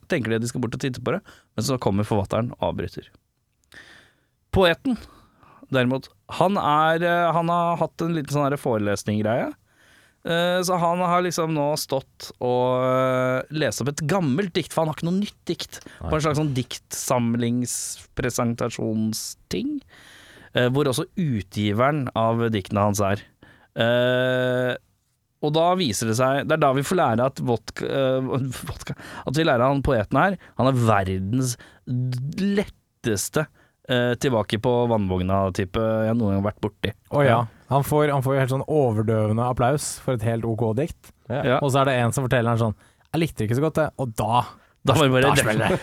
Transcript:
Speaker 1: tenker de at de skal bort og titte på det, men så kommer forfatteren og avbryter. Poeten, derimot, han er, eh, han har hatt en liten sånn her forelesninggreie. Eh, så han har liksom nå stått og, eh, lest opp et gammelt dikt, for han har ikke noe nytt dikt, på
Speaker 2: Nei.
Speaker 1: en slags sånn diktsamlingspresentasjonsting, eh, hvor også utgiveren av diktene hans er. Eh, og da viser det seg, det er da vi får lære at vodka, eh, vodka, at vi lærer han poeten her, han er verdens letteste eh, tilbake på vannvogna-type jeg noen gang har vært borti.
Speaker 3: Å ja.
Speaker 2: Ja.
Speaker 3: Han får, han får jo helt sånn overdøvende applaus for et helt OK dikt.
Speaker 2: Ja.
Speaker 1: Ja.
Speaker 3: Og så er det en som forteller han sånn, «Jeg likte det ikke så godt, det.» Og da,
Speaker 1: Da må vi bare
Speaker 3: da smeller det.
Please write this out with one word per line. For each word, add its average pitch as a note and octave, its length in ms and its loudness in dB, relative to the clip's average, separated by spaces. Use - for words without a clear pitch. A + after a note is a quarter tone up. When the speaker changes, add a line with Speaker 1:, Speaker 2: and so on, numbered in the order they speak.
Speaker 1:
tenker B2 200 -2
de A2 80 2
at A2+ 60 0
de A#2+ 60 -4
skal C3 120 -6
bort A#2+ 140 -4
og B2+ 60 -6
titte B2+ 200 -6
på B2 120 -2
det, F#3 100 -2
men A2 80 -2
så C3 140 -2
kommer G#2 260 2
forfatteren G#2+ 460 0
og F2 140 -2
avbryter. - 320 -8
Poeten, F#3+ 460 2
derimot, C3 380 0
han F#3+ 300 0
er, D#3+ 440 2
eh, E3+ 300 2
han E3+ 160 0
har E3+ 300 0
hatt E3 240 -4
en E3+ 120 -2
liten D3 200 -4
sånn C#3+ 160 0
her C#3+ 80 -2
forelesninggreie. G#2+ 960 -2
Eh, F3 380 0
så F3+ 160 0
han E3+ 200 0
har F3+ 240 2
liksom E3 300 -2
nå D3 240 0
stått - 540 -6
og, B2+ 440 0
eh, B2+ 640 0
lest D3 300 -2
opp B2 80 -2
et C#3+ 180 -6
gammelt F3 460 0
dikt, E3+ 200 -4
for E3 120 0
han D#3+ 80 -2
har - 40 -8
ikke E3 140 -4
noe F#3+ 100 0
nytt - 260 -8
dikt, - 340 -8
på - 120 -6
Speaker 2:
Nei. D#3 40 0
Speaker 1:
en D#3 60 2
slags D3+ 180 0
sånn D3+ 160 0
diktsamlingspresentasjonsting, A#2+ 3250 -4
eh, B2 140 2
hvor C#3 160 2
også C3+ 220 -2
utgiveren B2 960 0
av A#2 360 2
diktene G#2 340 -2
hans G#2 160 2
er. G2+ 160 2
Eh, B2+ 1040 0
og D3+ 120 -2
da E3+ 200 4
viser B2+ 320 -2
det A2 100 0
seg, C3 300 0
det D3+ 60 0
er D#3 80 2
da C#3+ 120 4
vi C#3 100 2
får F3+ 180 0
lære A#2+ 260 2
at C3 140 -4
vodka, - 440 -4
eh, C3 360 0
vodka, - 260 -10
at D3+ 80 -4
vi D#3+ 100 0
lærer B2+ 220 4
han C#3 160 2
poeten B2 380 0
her, F#3 160 2
han A#2+ 120 2
er C3+ 40 2
verdens A2 840 2
letteste C#3 1600 -2
eh, B2 260 2
tilbake A#2 460 0
på B2 120 2
vannvogna-type F#2+ 920 0
jeg A2+ 100 0
noen G#2 200 0
gang G2 60 0
har G#2 100 0
vært - 100 -12
borti. - 300 -4
Speaker 3:
Å D3 140 2
ja. C3+ 40 6
Speaker 2:
Ja. A#2 140 4
Speaker 3:
Han C#3 100 2
får, D3 300 2
han C#3 100 0
får C3 120 0
jo C3+ 60 2
helt B2+ 120 0
sånn C3+ 160 -4
overdøvende A2+ 800 2
applaus B2+ 520 0
for C3+ 140 -2
et G#2+ 80 -4
helt A#2 220 -2
OK A2 320 0
dikt. - 360 -6
Speaker 2:
Ja. B2+ 140 -4
Speaker 1:
Ja. C3 200 2
Speaker 3:
Og C#3+ 100 2
så C3+ 80 4
er C3+ 60 4
det C#3 160 2
en A#2 100 2
som C3+ 140 -2
forteller A#2+ 260 2
han A2+ 80 2
sånn, A2 140 0
«Jeg D#3 80 0
likte D#3 160 -4
det A2 120 -2
ikke B2 100 2
så D3+ 100 2
godt, D#3 100 -2
det.» C#3+ 180 0
Og B2+ 180 -4
da, A#2 260 0
Speaker 1:
Da C3 140 4
må D#3 80 6
vi C3 80 4
bare C3 160 6
Speaker 3:
da C#3 80 6
smeller A2 320 2
det. F#3 120 2